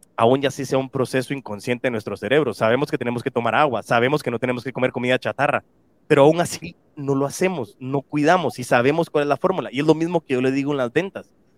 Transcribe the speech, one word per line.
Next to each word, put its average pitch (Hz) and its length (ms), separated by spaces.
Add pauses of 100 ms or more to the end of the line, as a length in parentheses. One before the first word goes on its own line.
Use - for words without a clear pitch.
(160)
aún 123 240
ya 135 80
así 131 160
sea 135 140
un 135 100
proceso 131 460
inconsciente 120 540
en 123 40
nuestro 107 240
cerebro. 120 380
Sabemos 123 360
que 147 80
tenemos 120 240
que 135 80
tomar 117 240
agua, 123 280
sabemos 127 400
que 127 80
no 120 80
tenemos 123 240
que 131 100
comer 123 200
comida 123 260
chatarra, 131 460 (420)
pero 143 160
aún 156 180
así 170 360 (200)
no 139 180
lo 139 120
hacemos, 156 540
no 131 220
cuidamos 151 580
y 123 40
sabemos 143 460
cuál 151 120
es 147 60
la 139 80
fórmula. 151 360
Y 127 80
es 151 60
lo 156 80
mismo 165 260
que 139 140
yo 123 60
le 131 120
digo 139 180
en 143 80
las 123 140
ventas. 165 380 (280)